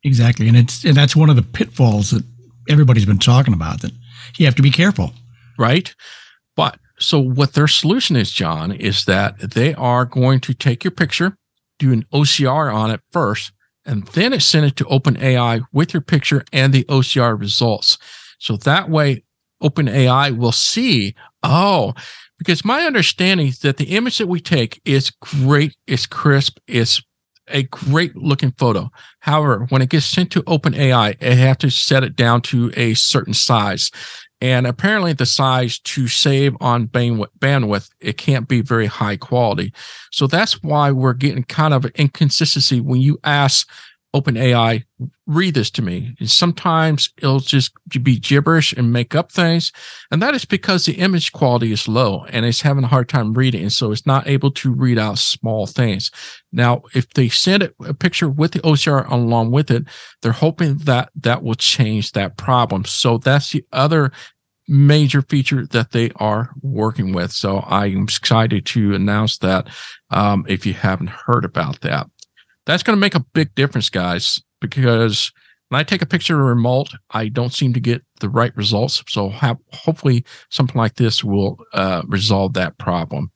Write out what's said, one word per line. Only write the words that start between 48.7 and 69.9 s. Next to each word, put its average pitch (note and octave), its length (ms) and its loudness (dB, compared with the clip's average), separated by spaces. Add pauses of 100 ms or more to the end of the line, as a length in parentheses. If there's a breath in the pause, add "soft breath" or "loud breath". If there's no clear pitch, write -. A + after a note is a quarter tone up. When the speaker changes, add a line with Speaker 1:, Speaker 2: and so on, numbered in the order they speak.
Speaker 2:
and A#2+ 180 0
make B2 240 -2
up D#3+ 160 -2
things. E3+ 400 0 (400 loud breath)
And D#3 100 0
that C#4 140 0
is B3 80 -4
because F#3 400 -2
the D#3+ 120 -2
image F#3 360 0
quality A#2+ 400 0
is G#2 160 -4
low A2 380 0
and A#2 200 -4
it's A#2+ 140 0
having C#3 240 0
a B2 60 -2
hard B2+ 180 2
time A2+ 240 0
reading. A#2+ 300 0
And G2 100 -4
so G#2+ 220 -2
it's - 120 -6
not C3+ 220 2
able C#3 240 2
to C3+ 220 -2
read B2 260 2
out G#2+ 180 -2
small A2 480 -2
things. G2+ 460 -2 (400 loud breath)
Now, A#2+ 300 0 (120)
if - 200 -4
they B2 160 2
send G3 340 0
it, E3 100 -8 (120)
a D#3+ 80 -6
picture F3 340 -2
with D3 240 0
the - 120 -6
O D#3 120 4
C D3 160 0
R C#3 180 0
along A#2 420 0
with D3 200 0
it, D3 140 -2 (360 loud breath)
they're A#2+ 120 0
hoping D3+ 460 0
that C3 360 0
that B2 260 -2
will A2+ 140 -2
change G#2+ 560 -2
that G2 240 -4
problem. A#2 480 0
So - 340 0
that's C3+ 340 0
the C#3 200 -4
other D3+ 400 2 (560 loud breath)
major C#3+ 540 4
feature C3+ 460 -2
that A2+ 240 -2
they A#2 260 0
are G#2+ 440 -4
working A2 520 -4
with. F2+ 180 -4
So G2 280 -4
I G2 260 -4
am G2 180 -2
excited A2+ 640 -2
to G2+ 280 0
announce G#2 440 -2
that, F#2 320 -2 (400 loud breath)